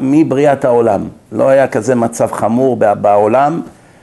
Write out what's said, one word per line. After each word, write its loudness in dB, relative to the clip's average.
מבריאת 0
העולם. 0
לא 0
היה 4
כזה -2
מצב -2
חמור -2
ב-, 0
בעולם, 2